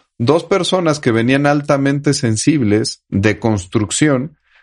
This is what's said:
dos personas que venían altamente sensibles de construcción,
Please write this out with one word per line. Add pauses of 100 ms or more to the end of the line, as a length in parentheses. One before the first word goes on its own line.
(160)
dos
personas
que
venían
altamente
sensibles
de
construcción, (240)